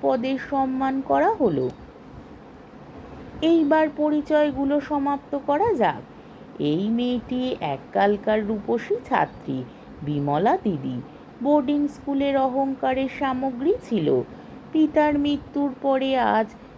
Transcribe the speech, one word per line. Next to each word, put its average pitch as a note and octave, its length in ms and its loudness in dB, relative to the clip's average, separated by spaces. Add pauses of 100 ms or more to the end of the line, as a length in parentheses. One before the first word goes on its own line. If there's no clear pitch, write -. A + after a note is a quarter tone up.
পদের C4 360 0 (120)
সম্মান C4+ 520 -2
করা C#4 280 2
হলো। F3+ 400 0 (1700)
এইবার D#4 460 4 (100)
পরিচয়গুলো D4+ 800 2
সমাপ্ত C#4+ 680 -2
করা F#4+ 260 2
যাক। F3 280 2 (580)
এই D#3 300 0
মেয়েটি B3 720 -2
এককালকার G3+ 880 0
রূপসী A3+ 480 -2 (140)
ছাত্রী C#3+ 540 -2 (380)
বিমলা D3 600 2
দিদি, C3+ 380 -2 (420)
বোর্ডিং D4 440 2
স্কুলের C#4 500 -2
অহংকারের C4 720 0 (100)
সামগ্রী C4 540 0 (160)
ছিল। D3 320 2 (500)
পিতার D4+ 480 4
মৃত্যুর C#4+ 640 -2
পরে C4+ 360 0
আজ A3 300 2 (300)